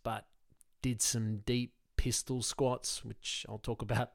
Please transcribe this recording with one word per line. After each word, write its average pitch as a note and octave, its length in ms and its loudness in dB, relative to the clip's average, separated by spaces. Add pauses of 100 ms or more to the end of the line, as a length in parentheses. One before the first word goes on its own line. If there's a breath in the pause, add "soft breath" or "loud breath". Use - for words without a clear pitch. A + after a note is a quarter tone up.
but A2 240 -4 (540)
did B2 200 0
some A2 440 2
deep B2 280 0 (240)
pistol B2+ 440 0
squats, - 640 0
which - 460 -6
I'll G#2+ 80 -6
talk A2+ 240 -4
about A#2 340 0